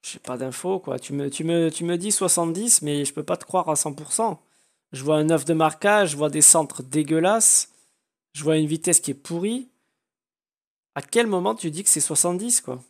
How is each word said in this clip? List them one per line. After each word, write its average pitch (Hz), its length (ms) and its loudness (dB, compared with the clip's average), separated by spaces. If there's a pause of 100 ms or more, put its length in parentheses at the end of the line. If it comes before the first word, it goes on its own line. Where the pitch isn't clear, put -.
J'ai - 160 -14
pas 131 180 -10
d'infos, 131 440 -4
quoi. 131 180 -6
Tu - 140 -12
me, 139 180 -4
tu 156 140 -8
me, 165 260 2
tu 165 140 -8
me 170 120 -2
dis 190 140 -4
soixante-dix, 180 720 0
mais 147 220 -2
je 139 100 -6
peux 151 80 -6
pas 175 140 -2
te - 80 -14
croire 175 240 0
à 156 80 0
cent 147 180 -4
pour 147 180 -10
cent. 220 300 -2 (480)
Je 131 140 -12
vois 151 120 2
un 151 80 4
neuf 156 200 2
de 165 100 2
marquage, 180 560 2
je 147 60 -6
vois 151 120 0
des 151 140 0
centres 147 400 4
dégueulasses, 160 920 2 (600)
je 147 100 -14
vois 156 140 2
une 156 100 2
vitesse 160 320 0
qui - 140 -4
est - 20 -4
pourrie. 202 540 -6 (1300)
À 143 60 -8
quel 233 260 0
moment 196 260 0
tu 175 160 -6
dis 170 140 -10
que - 40 2
c'est - 120 2
soixante-dix, 180 600 0
quoi ? 127 300 -10